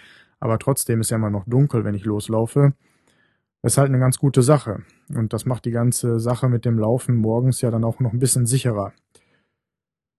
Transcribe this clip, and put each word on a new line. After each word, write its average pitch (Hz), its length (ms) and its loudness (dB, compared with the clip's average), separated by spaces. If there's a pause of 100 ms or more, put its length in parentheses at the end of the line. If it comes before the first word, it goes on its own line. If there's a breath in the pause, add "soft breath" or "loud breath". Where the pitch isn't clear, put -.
(380 soft breath)
aber 113 200 -2
trotzdem 120 420 -2
ist 110 100 -4
ja 113 60 -2
immer 110 140 -2
noch 101 160 -6
dunkel, 123 380 0
wenn 104 100 -4
ich 101 100 -8
loslaufe, 110 720 0 (880)
das 117 100 0
ist - 60 0
halt 139 100 4
eine 131 100 0
ganz 127 200 2
gute 135 240 2
Sache. 123 420 0 (280 soft breath)
Und 117 200 -4
das 110 120 -4
macht 120 200 -4
die 120 60 -6
ganze 117 500 0
Sache 120 280 0
mit 117 160 0
dem 113 140 0
Laufen 120 380 0
morgens 117 440 0
ja 123 100 0
dann 113 140 0
auch 113 140 -2
noch 120 140 0
ein 123 80 -2
bisschen 127 260 2
sicherer. 113 460 -2 (1300)